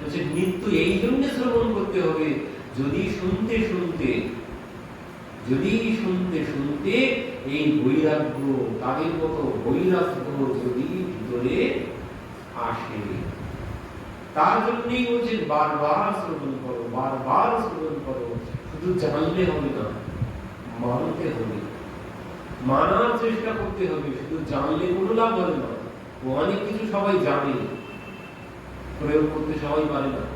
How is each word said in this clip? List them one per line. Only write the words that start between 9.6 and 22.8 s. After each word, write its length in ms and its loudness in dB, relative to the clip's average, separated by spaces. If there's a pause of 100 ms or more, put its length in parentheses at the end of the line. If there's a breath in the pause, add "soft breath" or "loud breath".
বৈরাগ্য 920 2
যদি 520 0
ভিতরে 760 0 (720)
আসে, 600 -4 (1160)
তার 320 4
জন্যই 400 0
বলছেন 420 2
বারবার 720 2
শ্রবণ 320 -4 (140)
করো, 260 -4
বারবার 680 2
শ্রবণ 340 -4 (120)
করো। 280 -4 (120)
শুধু 520 -2
জানলে 460 2
হবে 380 0
না, 60 -2 (1000)
মানতে 420 0
হবে, 320 -2 (1000)
মানার 580 4